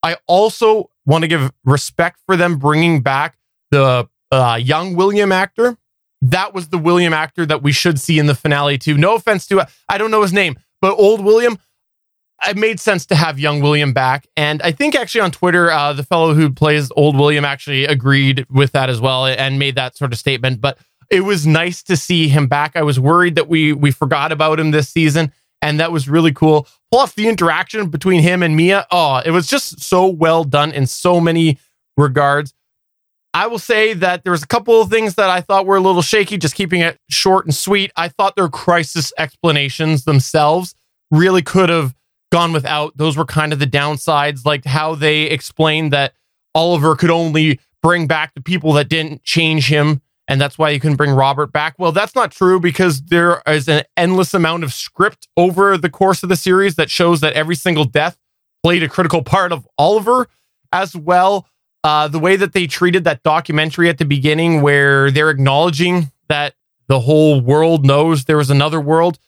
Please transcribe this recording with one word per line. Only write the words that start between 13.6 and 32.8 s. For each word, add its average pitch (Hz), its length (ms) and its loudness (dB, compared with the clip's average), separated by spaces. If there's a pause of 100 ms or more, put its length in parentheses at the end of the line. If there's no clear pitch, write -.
William 147 320 0
back. 131 340 -2 (100)
And 247 240 -2
I 175 100 -2
think 277 240 -2
actually 233 260 -2
on 185 100 0
Twitter, 175 400 0
uh, 147 220 -2
the 139 100 -8
fellow 165 300 0
who 151 180 2
plays 151 440 0
old 147 220 2
William 147 280 2
actually 139 400 -4
agreed 135 640 2
with 135 220 2
that 131 180 0
as 117 120 -4
well 131 240 -2
and 135 340 -2
made 139 160 -2
that 127 220 -6
sort 131 160 -6
of 113 60 -8
statement. 127 420 -4
But - 160 -4 (320)
it 185 120 2
was 190 240 -2
nice 165 380 0
to 180 140 -2
see 160 320 0
him 143 180 2
back. 143 300 -2
I 160 60 0
was 143 160 0
worried 170 360 2
that 160 140 0
we, 156 240 0
we 143 180 0
forgot 143 400 -2
about 156 300 0
him 156 100 0
this 147 160 0
season, 156 460 0 (280)
and 151 180 -2
that 170 120 -2
was 143 160 -4
really 160 240 2
cool. 151 360 2 (220)
Plus, 254 240 2
the 214 140 -2
interaction 180 600 -2
between 165 320 0
him 180 200 2
and 160 140 0
Mia, 180 360 2
oh, 156 260 0
it 160 140 -4
was 170 160 -2
just - 340 -6
so 185 260 2
well 165 380 0
done 147 260 0
in 135 160 -2
so 180 320 0
many 165 400 0 (380)
regards. 143 560 0 (800)